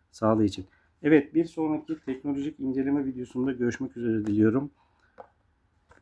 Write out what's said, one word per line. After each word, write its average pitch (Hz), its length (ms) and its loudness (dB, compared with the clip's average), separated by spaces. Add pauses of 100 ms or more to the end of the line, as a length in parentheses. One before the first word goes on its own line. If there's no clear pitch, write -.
(120)
sağlığı 110 340 2
için. 98 200 -4 (380)
Evet, 147 300 4
bir 160 120 2
sonraki 156 540 -6
teknolojik 139 600 -6
inceleme 135 460 -2
videosunda 127 460 -4
görüşmek 120 460 -4
üzere 113 280 -2
diliyorum. 110 460 2 (1300)